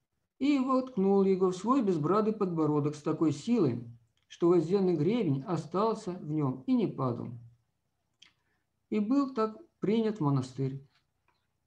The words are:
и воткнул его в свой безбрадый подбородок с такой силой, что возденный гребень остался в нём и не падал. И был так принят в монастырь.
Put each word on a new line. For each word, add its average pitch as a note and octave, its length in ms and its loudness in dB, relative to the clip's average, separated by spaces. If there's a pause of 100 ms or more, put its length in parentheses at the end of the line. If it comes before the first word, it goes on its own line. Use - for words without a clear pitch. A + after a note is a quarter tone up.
(400)
и C#4+ 180 2
воткнул B3+ 640 2
его F#3+ 280 2
в F3+ 60 -4
свой B3+ 260 2
безбрадый F#3+ 500 2
подбородок D3+ 640 0
с - 60 -18
такой D#3+ 300 0
силой, D3 520 0 (420)
что - 220 0
возденный F3+ 480 2
гребень D#3 460 0
остался G3 680 -4
в E3+ 180 -10
нём C#3+ 360 -2
и C4 80 0
не G#3+ 140 2
падал. B2+ 400 -4 (1600)
И G#3+ 100 -2
был C4 340 0
так A3 240 -2 (220)
принят G#3+ 400 0
в - 40 -4
монастырь. C#3 600 -2 (840)